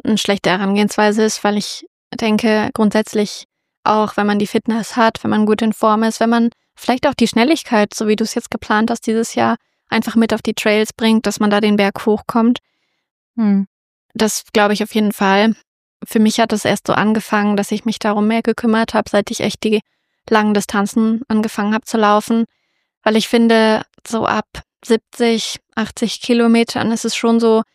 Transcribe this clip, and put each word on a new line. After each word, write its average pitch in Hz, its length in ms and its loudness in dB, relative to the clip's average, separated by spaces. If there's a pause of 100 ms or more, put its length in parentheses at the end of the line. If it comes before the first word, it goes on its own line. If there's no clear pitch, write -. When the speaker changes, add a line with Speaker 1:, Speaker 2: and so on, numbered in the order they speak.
Speaker 1:
eine 220 140 0
schlechte - 320 -2
Herangehensweise 208 720 0
ist, 214 220 -2
weil 208 120 0
ich - 300 -6 (340)
denke, 214 540 0
grundsätzlich 214 720 -2 (380)
auch, 214 340 0
wenn 208 80 0
man 208 140 0
die 202 80 -2
Fitness 220 480 -4
hat, 226 280 0
wenn 220 60 -2
man 214 160 2
gut 214 160 0
in 220 120 0
Form 220 280 2
ist, 226 180 0
wenn 226 120 0
man 233 180 2 (260)
vielleicht - 300 -2
auch 269 80 2
die 226 140 2
Schnelligkeit, 233 680 0
so 220 140 -4
wie 214 80 2
du 220 80 -2
es 220 100 -4
jetzt - 160 -6
geplant 220 400 -2
hast, 233 160 -8
dieses 226 300 -2
Jahr 226 220 0 (300)
einfach 220 280 -2
mit 226 180 2
auf 220 80 -2
die 220 140 -4
Trails 214 380 0
bringt, 220 340 2
dass 202 120 -4
man 208 120 0
da 208 100 2
den 208 140 2
Berg 202 320 0
hochkommt. 226 500 0 (760)
Speaker 2:
Hm. 202 320 0 (480)
Speaker 1:
Das - 360 -2
glaube 208 220 2
ich 202 80 -2
auf - 140 -6
jeden 214 180 0
Fall. 202 420 2 (520)
Für - 120 0
mich 220 200 2
hat 226 140 0
es 208 120 -2
erst 202 200 -2
so - 80 0
angefangen, 208 640 0
dass 202 140 -4
ich 208 120 -4
mich 220 140 -4
darum 208 300 0
mehr 226 160 0
gekümmert 226 500 0
habe, 208 160 -2
seit 208 220 0
ich - 80 -6
echt - 240 -4
die 214 180 0 (480)
langen 214 240 2
Distanzen 220 760 -2
angefangen 214 440 -2
habe 220 120 -4
zu - 120 -4
laufen. 214 480 2 (560)
Weil 220 140 0
ich 220 120 0
finde, 226 540 4 (240)
so - 220 -4
ab 214 180 -2 (380)
siebzig, - 800 -2 (120)
achtzig - 480 -6
Kilometern 233 720 2
ist 226 140 -4
es 226 100 -4
schon 233 240 2
so, 220 240 4 (120)